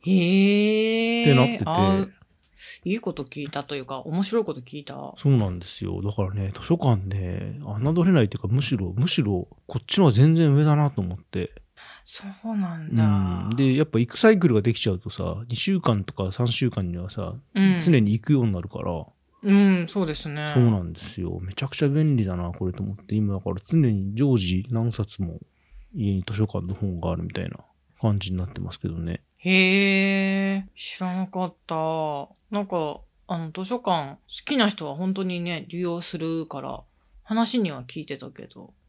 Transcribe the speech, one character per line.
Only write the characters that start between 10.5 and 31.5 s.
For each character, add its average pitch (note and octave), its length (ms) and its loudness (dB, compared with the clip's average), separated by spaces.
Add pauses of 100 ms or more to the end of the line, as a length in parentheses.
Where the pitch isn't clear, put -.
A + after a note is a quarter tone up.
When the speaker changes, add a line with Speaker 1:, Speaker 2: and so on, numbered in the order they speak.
Speaker 2:
上 D3+ 100 6
だ D3+ 100 6
な D3 160 2
と A2+ 120 -4
思 F2+ 140 -4
っ - 20 -12
て。 - 340 -6 (540)
Speaker 1:
そ - 180 -16 (220)
う A3+ 100 -6
な F3 220 -4
ん D#3 160 -8
だ。 A2 100 4
Speaker 2:
う G2 480 2
ん。 A#2 40 -2
で、 C3 200 4
や D3+ 80 2
っ - 20 -2
ぱ A2+ 120 0
行 A#2+ 100 2
く - 100 -6
サ A3 120 8
イ G#3+ 80 6
ク E3+ 100 4
ル A#2+ 60 4
が G#2 80 4
で A#2 100 2
き - 80 -4
ち - 80 0
ゃ G2 40 2
う F#2 60 -2
と - 120 -10
さ、 F#2 380 -6
二 A#2 80 -4
週 F#3+ 260 0
間 G#2 220 2
と - 100 -12
か F#2+ 180 -4
三 A#2+ 160 0
週 A#2+ 220 0
間 F#2 200 -4
に F2 60 -6
は F2+ 140 -8
さ、 G2 240 -8 (200)
Speaker 1:
う G3 60 0
ん。 F#3+ 180 4
Speaker 2:
常 D#3+ 220 6
に G#2 140 4
行 G#2+ 80 -2
く D#3 100 0
よ C#3 80 4
う A#2+ 60 2
に G#2+ 80 0
な F2 80 -4
る G2+ 80 -10
か - 120 -10
ら。 E2+ 220 -4 (360)
Speaker 1:
う G3+ 140 2
ん、 F#3+ 340 4
そ G3+ 140 -2
う F3 40 0
で D3+ 100 -4
す - 120 -8
ね。 D3+ 240 -6
Speaker 2:
そ C#3+ 60 4
う B2 100 8
な G2+ 140 2
ん E2 100 -8
で E2 80 -12
す - 200 -10
よ。 F2 200 -4
め F#2 120 -10
ち - 100 -6
ゃ C3+ 60 -4
く - 80 -10
ち D#3 80 0
ゃ C#3+ 40 4
便 D3 280 2
利 A2 80 2
だ F#2 100 -2
な、 F2 160 -4
こ F#2 160 -4
れ F#2 60 -2
と - 100 -8
思 G2 120 -6
っ - 20 -12
て。 - 180 -8
今 G#2 200 0
だ F#2+ 60 -4
か F#2 100 -6
ら F2+ 140 -4
常 E3 140 0
に G#2 380 2
常 C3+ 200 4
時 F#2 320 0
何 A#2 220 0
冊 G#2 320 -6
も E2 160 -6 (560)
家 G#2 180 0
に F#2 140 0
図 G#2 80 -6
書 G#2 140 0
館 F#2 180 -6
の F#2+ 80 -4
本 F#2+ 240 -4
が E2+ 140 -2
あ E2+ 40 -2
る E2+ 60 -6
み E2+ 80 -6
た F#2 120 -6
い F2+ 60 -6
な - 100 -12 (420)
感 G#2 180 2
じ G2 140 -4
に F#2 40 -2
な F2+ 100 -4
っ - 20 -10
て - 120 -12
ま F2+ 120 -8
す - 80 -16
け F2 80 -6
ど E2 60 -6
ね。 E2 260 -6 (160)
Speaker 1:
へ G3 1300 2
ー、 - 100 -20
知 - 240 -14
ら F3+ 140 -4
な F#3 140 -4
か F#3 160 -4
っ F3+ 100 -8 (140)